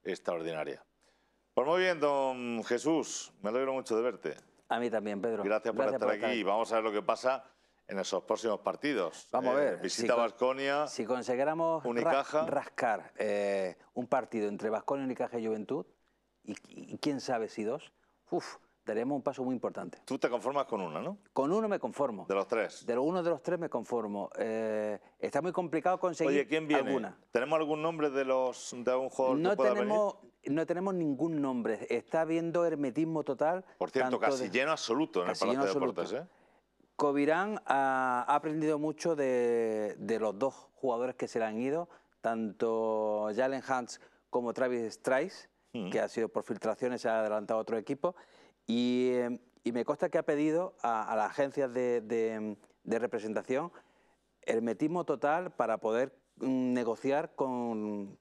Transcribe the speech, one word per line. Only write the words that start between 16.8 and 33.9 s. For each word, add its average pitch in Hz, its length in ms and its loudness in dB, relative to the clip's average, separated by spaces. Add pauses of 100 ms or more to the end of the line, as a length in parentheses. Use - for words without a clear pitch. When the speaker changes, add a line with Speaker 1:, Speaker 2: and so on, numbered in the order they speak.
Speaker 2:
y - 40 -12
quién 139 220 -2
sabe 113 280 -2
si 110 160 -6
dos, 131 280 -6 (380)
uf, - 260 -4 (280)
daríamos 120 320 0
un 127 60 -4
paso 135 200 -4
muy 127 120 0
importante. 95 500 -6
Speaker 1:
Tú 131 140 -4
te 147 100 2
conformas 123 380 0
con 104 160 -4
una, 80 180 -4
¿no? 180 160 -8 (160)
Speaker 2:
Con 139 180 2
uno 220 160 0
me 196 120 -2
conformo. 110 500 -4
Speaker 1:
De 98 60 2
los 98 120 2
tres. 107 380 -2
Speaker 2:
De 117 100 -2
lo-, 123 100 2
uno 175 180 0
de 170 80 2
los 156 120 -2
tres 170 160 -2
me 165 120 -4
conformo. 107 580 -4 (100)
Eh, 107 640 -2 (180)
está 139 220 0
muy 175 120 -2
complicado 180 460 0
conseguir 165 320 0 (100)
Speaker 1:
Oye, 135 60 -2
¿quién 156 220 -2
viene? 139 220 2
Speaker 2:
alguna. 110 280 -2 (120)
Speaker 1:
¿Tenemos 143 280 2
algún 151 220 0
nombre 156 300 0
de 135 160 0
los, 131 500 0
de 120 140 0
algún 131 180 2
jugador 131 300 2
Speaker 2:
No 175 120 2
Speaker 1:
que 202 60 2
pueda - 180 6
Speaker 2:
tenemos, 208 460 2
Speaker 1:
venir? - 120 -20 (240)
Speaker 2:
no 160 100 0
tenemos 185 280 0
ningún 156 460 0
nombre. 120 480 -2
Está 120 320 0
habiendo 165 460 2
hermetismo 151 580 0
total, 156 400 0 (140)
Speaker 1:
Por - 120 -2